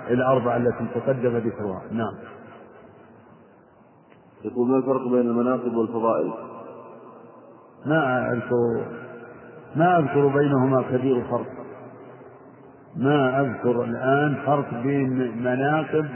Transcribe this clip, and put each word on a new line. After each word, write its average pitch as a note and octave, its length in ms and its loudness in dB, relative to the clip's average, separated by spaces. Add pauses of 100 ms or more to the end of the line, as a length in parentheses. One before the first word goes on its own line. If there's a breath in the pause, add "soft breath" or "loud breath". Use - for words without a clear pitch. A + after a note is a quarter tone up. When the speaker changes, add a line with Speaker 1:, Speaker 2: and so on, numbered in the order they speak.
(100)
Speaker 1:
الأربعة B2 460 2
التي A#2+ 280 0 (100)
تقدم A#2+ 420 0
ذكرها. G#2 460 -4 (100)
نعم. A2 220 -4 (2250)
Speaker 2:
يقول: A#2+ 240 0
"ما C3 80 4
الفرق B2+ 320 0
بين B2 120 4
المناقب A#2+ 540 0
والفضائل؟" A2+ 560 0 (1600)
Speaker 1:
ما B2+ 460 2
أذكر، A#2+ 520 0 (920)
ما F3 220 6
أذكر C#3+ 280 4
بينهما C3+ 560 4
كبير B2+ 480 0
فرق. A#2+ 160 -2 (1500)
ما C3+ 440 4
أذكر A#2+ 440 0
الآن C3 520 2 (100)
فرق C3+ 360 0
بين B2+ 600 0
مناقب C#3+ 720 0